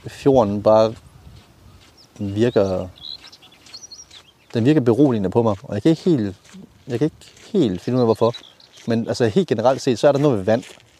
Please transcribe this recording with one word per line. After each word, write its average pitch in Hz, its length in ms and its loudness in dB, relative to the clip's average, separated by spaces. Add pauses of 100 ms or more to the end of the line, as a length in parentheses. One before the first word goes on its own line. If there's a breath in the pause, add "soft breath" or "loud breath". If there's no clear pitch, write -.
fjorden 104 560 0
bare 110 320 4 (1200)
virker, 98 680 -2 (1700)
den 113 120 0
virker 151 160 2
beroligende 117 480 2
på 117 120 0
mig, 107 220 0
og - 100 -12
jeg 104 80 -6
kan 160 80 2
ikke 160 140 0
helt, 107 320 -2 (520)
jeg 120 120 -4
kan 147 60 -2
ikke - 460 -10
helt 110 300 0
finde 123 160 -4
ud 123 40 2
af, 117 60 2
hvorfor. 113 260 2 (540)
Men 117 200 -2
altså, 113 200 0
helt 170 200 0
generelt 123 340 0
set, 123 180 -2
så 151 80 2
er 143 40 4
der 139 80 0
noget 139 180 2
ved 92 80 -6
vand, 104 180 0 (360)